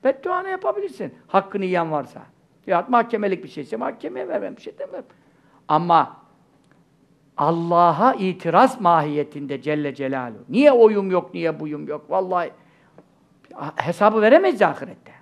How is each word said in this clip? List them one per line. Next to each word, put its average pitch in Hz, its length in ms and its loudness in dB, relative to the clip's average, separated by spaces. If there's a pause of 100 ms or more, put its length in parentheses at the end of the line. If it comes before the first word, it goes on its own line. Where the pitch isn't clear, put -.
Bedduanı 359 440 -2
yapabilirsin, 381 640 -6 (120)
hakkını 196 380 -2
yiyen 170 280 -2
varsa. 143 300 -8 (440)
Ya 180 220 0
mahkemelik 220 560 0
bir 127 40 -16
şeyse - 280 -12
mahkemeye - 520 -8
ver, 202 140 -4
ben - 140 -10
bir - 60 -20
şey - 160 -16
demem. 554 260 -12 (640)
Ama 160 480 2 (1200)
Allah'a 170 760 2
itiraz 185 680 2
mahiyetinde 147 840 0
Celle 147 320 -4
Celaluhu. 127 540 -8
Niye 277 240 6
oyum 214 380 4
yok, 180 240 -2
niye 160 260 -4
buyum 151 280 -10
yok? 147 220 -10
Vallahi 180 400 -2 (1300)
hesabı 214 460 2
veremeyiz 269 400 4
ahirette. - 600 -4